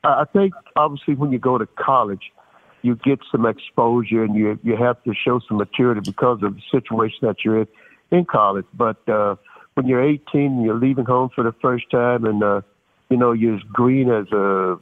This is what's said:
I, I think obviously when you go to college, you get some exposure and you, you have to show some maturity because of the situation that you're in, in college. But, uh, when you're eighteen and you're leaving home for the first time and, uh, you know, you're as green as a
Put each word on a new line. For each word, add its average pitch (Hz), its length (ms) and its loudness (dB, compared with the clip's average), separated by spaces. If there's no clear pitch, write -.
I, 139 160 2
I - 100 0
think 196 220 2
obviously 147 380 0
when 139 160 -2
you 127 80 0
go 127 200 0
to 110 80 -4
college, 110 680 -2
you 120 140 0
get 135 220 0
some 117 140 0
exposure 113 800 0
and 104 100 -2
you, 107 280 0
you 113 140 -2
have 120 280 0
to 117 80 -4
show 123 280 -2
some 107 180 -4
maturity 110 440 0
because 110 400 -2
of 101 120 -2
the 98 160 -18
situation 113 520 -2
that 110 220 -2
you're 110 160 0
in, 110 80 -4
in 175 140 4
college. 98 480 0
But, 113 360 -4
uh, 104 280 0
when 131 120 -2
you're 127 160 2
eighteen 143 500 0
and 123 120 0
you're 110 100 0
leaving 131 300 0
home 127 300 0
for 123 100 -2
the 113 160 0
first 123 300 -2
time 123 340 0
and, 107 180 0
uh, 101 200 0
you 127 80 2
know, 120 140 4
you're 113 240 0
as 95 80 -8
green 123 460 2
as 107 220 0
a 95 500 0